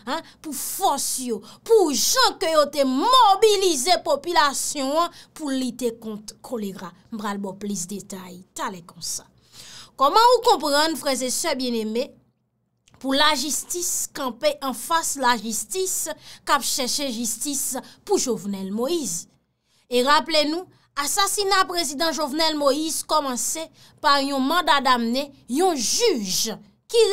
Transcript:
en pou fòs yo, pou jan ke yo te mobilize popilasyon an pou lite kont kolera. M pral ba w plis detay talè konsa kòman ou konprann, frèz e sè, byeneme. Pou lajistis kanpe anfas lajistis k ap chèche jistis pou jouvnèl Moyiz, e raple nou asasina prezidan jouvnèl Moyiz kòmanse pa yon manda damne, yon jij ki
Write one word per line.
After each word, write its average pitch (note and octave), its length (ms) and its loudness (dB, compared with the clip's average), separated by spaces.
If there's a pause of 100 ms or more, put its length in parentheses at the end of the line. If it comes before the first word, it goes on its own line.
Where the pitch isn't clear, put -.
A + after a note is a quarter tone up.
en C#4+ 180 -6 (240)
pou D#4 80 -12
fòs C#4+ 560 -2 (160)
yo, A#3+ 160 -4 (240)
pou F#4+ 320 6
jan A4+ 400 2
ke E4 160 -2
yo D4+ 160 4
te D4 160 0
mobilize F#4+ 1200 4
popilasyon D4 1000 0
an E4+ 240 -8
pou D#4 180 -12
lite B3 480 -4
kont G#3+ 480 -14
kolera. G3 480 -10 (220)
M A3 80 -10
pral G3+ 180 -6
ba G3 160 -8
w - 80 -18
plis G3+ 240 -6
detay F#3 640 -14
talè G3+ 340 -10
konsa - 400 -12 (680)
kòman G#4+ 420 6
ou A#4+ 100 4
konprann, D#4 540 2
frèz C4+ 260 -2
e B3+ 80 -2
sè, D#4+ 240 -2
byeneme. A#3+ 540 -4 (920)
Pou C4 100 -4
lajistis D4+ 1040 -2
kanpe C#4+ 380 -2 (100)
anfas D#4 560 -4
lajistis B3 1000 -2
k - 380 -4
ap B3 100 0
chèche C#4 460 -4
jistis B3 680 -6 (240)
pou G4+ 200 0
jouvnèl G3 500 -4
Moyiz, A#3+ 560 -4 (640)
e B3 120 2
raple D4+ 440 2
nou E4+ 200 -4 (300)
asasina G4 680 0
prezidan E4 480 -2
jouvnèl D#4 440 -2
Moyiz D4 460 0
kòmanse D4+ 600 -2 (380)
pa C#4+ 180 6
yon C#4 240 -2
manda D#4+ 360 2
damne, B3 460 0 (180)
yon E4 320 2
jij A3+ 800 0 (320)
ki A4+ 240 4